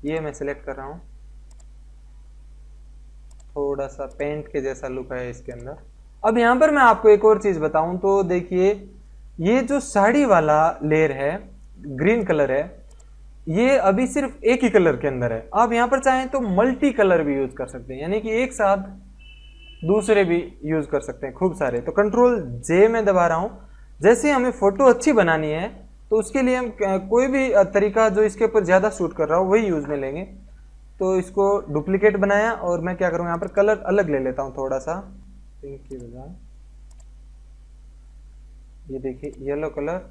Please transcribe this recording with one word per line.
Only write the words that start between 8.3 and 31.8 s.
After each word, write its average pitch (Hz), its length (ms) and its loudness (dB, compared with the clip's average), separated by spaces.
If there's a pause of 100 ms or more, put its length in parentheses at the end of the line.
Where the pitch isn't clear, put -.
ये 226 200 2
जो 269 180 -2
साड़ी 233 460 2
वाला 156 320 4 (260)
layer 156 280 2
है, 139 200 -4 (460)
ग्रीन 165 480 -2
color 147 260 0
है, 139 120 -2 (880)
ये 240 300 2
अभी 196 280 2
सिर्फ - 360 -6
एक 254 200 2
ही 240 60 4
color 175 260 4
के 123 120 -4
अंदर 120 260 -4
है। 113 220 -10
आप 233 180 2
यहाँ 233 140 0
पर 262 120 0
चाहें 262 300 0
तो 269 120 -4
multi 247 500 0
color 185 320 2
भी 143 120 -2
यूज़ 135 180 -4
कर 131 140 -10
सकते 127 260 -16
हैं, 135 80 -12
यानी 185 200 -4
कि 220 120 -6
एक 254 200 -2
साथ 202 240 0 (1080)
दूसरे 202 400 2
भी 170 120 0 (280)
यूज़ 156 220 -2
कर 143 140 -2
सकते - 260 -10
हैं 127 80 -12
खूब 185 200 -2
सारे। 120 260 -2
तो 160 120 -6
control 220 460 2 (240)
J 185 240 4
में 226 180 0
दबा 180 220 4
रहा 165 100 0
हूँ। 202 300 -8 (320)
जैसे 240 320 4
हमें 254 200 0
photo 196 340 2
अच्छी 247 280 4
बनानी 165 360 2
है 165 180 -4 (440)
तो 220 60 2
उसके 220 240 -2
लिए 254 140 2
हम 247 160 -6
क-, 190 380 -4
कोई 240 180 2
भी, 262 240 0
अ, 196 140 6
तरीका 202 440 2
जो 208 140 2
इसके 214 220 0
ऊपर 220 180 2
ज़्यादा 185 280 4
suit 170 240 -4
कर 156 120 -2
रहा 160 120 2
हो 190 60 0
वही 208 220 2
यूज़ 156 200 -2
में 147 100 -4
लेंगे। 139 260 -6 (760)
तो 185 180 0
इसको 185 280 0 (240)
duplicate 190 480 2